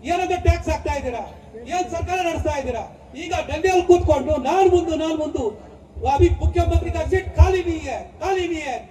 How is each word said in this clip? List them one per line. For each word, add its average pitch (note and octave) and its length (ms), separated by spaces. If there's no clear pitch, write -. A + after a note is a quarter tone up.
ಏನಂತ F4 380
ಟ್ಯಾಕ್ಸ್ E4+ 260
ಹಾಕ್ತಾ D4 260
ಇದ್ದೀರಾ? A#3+ 320
ಏನ್ E4 340
ಸರ್ಕಾರ E4+ 360
ನಡೆಸ್ತಾ D#4 320
ಇದ್ದೀರಾ? B3 580
ಈಗ E4+ 160
ಡೆಲ್ಲಿಯಲ್ಲಿ F4 360
ಕೂತ್ಕೊಂಡು D#4 540
ನಾನ್ F4 340
ಮುಂದು, E4 260
ನಾನ್ D#4+ 220
ಮುಂದು, B3+ 480
ಅಭಿ E4+ 160
ಮುಖ್ಯಮಂತ್ರಿ E4+ 600
ಕಾ E4+ 140
ಸೀಟ್ F#4 320
ಖಾಲಿ F4+ 280
ನೀ F4 60
ಹೈ, C#4 320
ಖಾಲಿ F#4 280
ನೀ E4+ 60
ಹೈ C#4+ 200